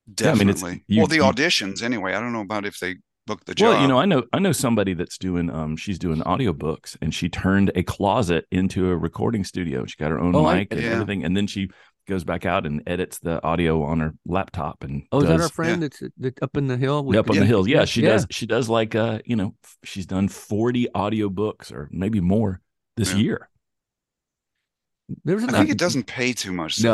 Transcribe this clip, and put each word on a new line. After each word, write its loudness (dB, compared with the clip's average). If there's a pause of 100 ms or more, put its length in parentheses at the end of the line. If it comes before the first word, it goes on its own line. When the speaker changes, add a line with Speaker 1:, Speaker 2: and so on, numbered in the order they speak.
(220)
Speaker 1:
Yeah, 4
I 4
mean, 4
it's, 0
Speaker 2:
Definitely. -10
Speaker 1:
you, 4
Speaker 2:
Well, 4
the 2
Speaker 1:
you 4
Speaker 2:
auditions 0
anyway. -2
I -2
don't -6
know -4
about -6
if -10
they -6 (300)
book -8
the -8
Speaker 1:
Well, 6
you 4
Speaker 2:
job. 4
Speaker 1:
know, 4
I 4
know, 2 (100)
I 0
know 2
somebody 0
that's -6
doing, -2
um, -4
she's -6
doing -2
audiobooks, -2
and -2
she -4
turned 2
a 2
closet 0
into 0
a 2
recording -2
studio. -4
She -14
got -2
her -2
own 2
Speaker 3:
Oh, 6
I 4
Speaker 1:
mic -4
and -4
Speaker 2:
Yeah. -2
Speaker 1:
everything, -4
and 0
then 0
she -6 (380)
goes -4
back -4
out 0
and -4
edits -6
the -4
audio 2
on -2
her -2 (120)
laptop -6
and -8
Speaker 3:
Oh, 2
is 4
that 4
Speaker 1:
does 2
Speaker 3:
our 0
friend -4
Speaker 2:
Yeah. -2
Speaker 3:
that's, -16 (140)
that's -6
up -4
in 0
the -2
hill 0
with 2
Speaker 1:
Up 4
Speaker 3:
the 2
Speaker 1:
on 4
the 4
Speaker 2:
Yeah. 6
Speaker 1:
hills. 4
Yeah, 4
she 0
Speaker 3:
Yeah. 6
Speaker 1:
does. 4
She -8
does, 0
like, 2
uh, 0
you -2
know, -2
f-, -20
she's -10
done 0
forty -2
audiobooks -2
or -12
maybe -2
more 2 (360)
this -2
Speaker 2:
Yeah. 2
Speaker 1:
year. -2 (1800)
Speaker 3:
There's 0
Speaker 2:
I -2
Speaker 3:
not -2
Speaker 2:
think 6
it 0
doesn't 0
pay -2
too -6
much, -4
Speaker 3:
No, 6